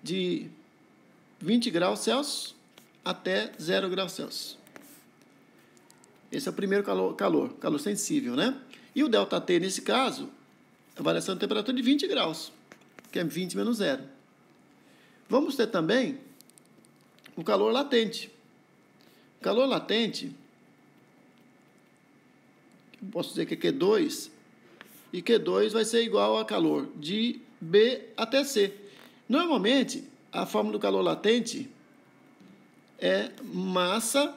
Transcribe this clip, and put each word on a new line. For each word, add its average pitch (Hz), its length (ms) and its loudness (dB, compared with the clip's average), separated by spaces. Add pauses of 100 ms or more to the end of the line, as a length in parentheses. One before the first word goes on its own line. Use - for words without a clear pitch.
De 180 440 -4 (920)
vinte 226 320 2
graus 180 300 0
Celsius - 540 -2 (500)
até 190 560 -2
zero 185 300 0
graus 185 220 -4
Celsius. - 440 -10 (1800)
Esse - 160 -6
é - 20 -4
o - 40 -8
primeiro 196 280 0
calor, 185 340 0
calor, 165 420 2
calor 151 200 -2
sensível, 147 560 -2
né? 226 240 0 (360)
E 285 100 4
o 311 60 0
delta 196 280 2
T, 175 220 2
nesse 185 220 -4
caso, 214 480 0 (680)
a - 60 -8
variação 170 320 0
de 175 80 -4
temperatura 208 340 -2
de 262 60 -2
vinte 285 260 4
graus, 180 420 -2 (600)
que - 60 -4
é 180 60 -2
vinte 175 300 -4
menos 208 220 0
zero. 160 260 -2 (1300)
Vamos 277 280 2
ter 226 100 2
também 180 520 0 (1160)
o 170 80 -10
calor 208 260 2
latente. 240 600 0 (1080)
O - 60 -18
calor 220 220 2
latente, 220 680 -2 (2750)
posso 170 160 -4
dizer - 160 -4
que - 80 -6
é 156 60 -4
Q 170 140 0
dois, 170 580 0 (840)
e 180 80 -6
Q 214 200 4
dois 190 320 2
vai 220 120 2
ser 233 200 2
igual 214 340 2
a 220 60 -2
calor 160 500 2
de 208 460 -2 (200)
B 208 400 4 (160)
até 262 280 0
C. 202 280 0 (560)
Normalmente, 262 760 2 (260)
a - 160 -4
fórmula 208 320 -2
do - 20 -2
calor 196 220 2
latente 185 680 0 (1300)
é 190 320 0 (140)
massa 190 960 0